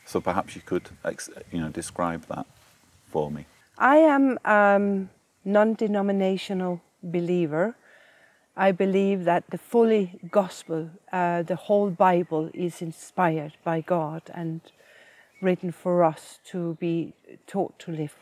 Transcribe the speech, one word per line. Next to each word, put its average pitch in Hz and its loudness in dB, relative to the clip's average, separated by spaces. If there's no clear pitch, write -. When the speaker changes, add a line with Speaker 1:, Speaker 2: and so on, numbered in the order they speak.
Speaker 1:
So - -4
perhaps 92 -4
you 101 -16
could - -6
ex-, - -8
you 85 -4
know, 80 -4
describe 85 -6
that - -10
for 76 -4
me. 73 -12
Speaker 2:
I 254 4
am, 277 4
um, 202 4
non-denominational 196 0
believer. 175 -2
I 196 4
believe 196 2
that 170 2
the 180 -8
fully 220 2
gospel, 165 -2
uh, 175 0
the 170 -4
whole 202 2
Bible 175 2
is 175 -6
inspired 160 -4
by 165 -2
God 160 -4
and 165 -8
written 185 -2
for 175 2
us - -2
to 170 -6
be 170 -4
taught - -6
to - -14
live 156 -8